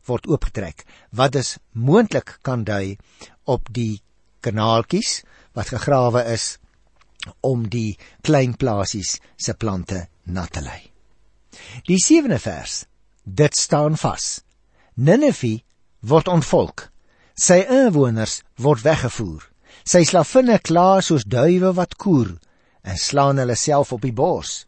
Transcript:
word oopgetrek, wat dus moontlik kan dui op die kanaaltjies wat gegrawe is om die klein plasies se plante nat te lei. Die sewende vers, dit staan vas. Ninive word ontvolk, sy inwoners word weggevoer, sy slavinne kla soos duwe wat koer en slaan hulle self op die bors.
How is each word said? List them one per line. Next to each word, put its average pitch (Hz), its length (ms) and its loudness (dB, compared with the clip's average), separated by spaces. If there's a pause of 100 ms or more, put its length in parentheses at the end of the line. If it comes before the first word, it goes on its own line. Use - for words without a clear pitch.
word 120 180 -4
oopgetrek, - 560 -4 (320)
wat 131 220 0
dus - 200 -4 (140)
moontlik 120 720 0
kan 120 220 -4
dui 101 300 -4 (480)
op 123 260 -2
die 110 300 -4 (420)
kanaaltjies 113 760 0 (340)
wat 110 180 -6
gegrawe 123 500 2 (100)
is - 240 -6 (880)
om 120 240 -2
die 110 280 -4 (280)
klein 135 320 2
plasies 101 640 -4 (180)
se - 160 -6
plante 92 540 -6 (180)
nat 90 320 -8
te 76 80 -10
lei. - 160 -14 (1040)
Die 185 160 2
sewende 277 400 4
vers, - 440 -10 (380)
dit 120 340 0
staan 151 440 0
vas. - 400 -6 (540)
Ninive 147 640 2 (420)
word 147 300 2
ontvolk, 147 580 0 (480)
sy 180 240 6
inwoners 147 800 2 (200)
word 127 240 2
weggevoer, 113 600 -2 (400)
sy 175 220 4
slavinne 226 580 4
kla 185 400 4
soos 135 240 0
duwe 180 480 2
wat 175 240 -4
koer 123 320 2 (480)
en 90 160 -8
slaan 139 440 0
hulle 123 140 -2
self 143 380 0
op 110 120 -8
die 120 100 -4
bors. 131 520 -4